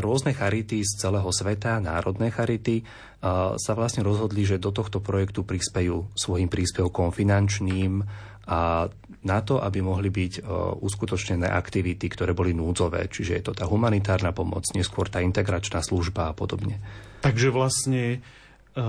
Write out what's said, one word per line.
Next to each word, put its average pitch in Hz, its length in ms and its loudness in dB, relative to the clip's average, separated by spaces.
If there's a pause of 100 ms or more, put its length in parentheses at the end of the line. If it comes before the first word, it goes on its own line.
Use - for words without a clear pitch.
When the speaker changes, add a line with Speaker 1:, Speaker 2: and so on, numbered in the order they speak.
Speaker 1:
rôzne 131 340 2
charity 107 480 0
z - 160 -2
celého 98 300 2
sveta, 107 500 0
národné 95 520 0
charity, 117 480 2
e, 113 40 -6 (720)
sa - 200 -2
vlastne 113 280 0
rozhodli, 104 440 2
že 95 120 2
do 98 120 -2
tohto - 280 -2
projektu 98 440 0
prispejú 90 720 -2
svojim 90 320 2
príspevkom 87 640 0
finančným 101 920 2 (440)
a 85 400 2 (360)
na 95 200 2
to, 135 160 2
aby 101 240 0
mohli 95 240 0
byť, 95 300 0
e, - 40 -8 (380)
uskutočnené 95 680 -2
aktivity, 95 600 0
ktoré 90 240 0
boli 90 240 2
núdzové. 87 520 0
Čiže - 300 -4
je - 60 -4
to - 80 -4
tá 87 160 -4
humanitárna 101 640 2
pomoc, 92 400 -2
neskôr - 400 0
tá 90 80 0
integračná 92 640 0
služba 85 480 0
a - 40 -12
podobne. 101 440 -4 (400)
Speaker 2:
Takže 127 320 4
vlastne, 131 520 2
e, 120 140 0 (720)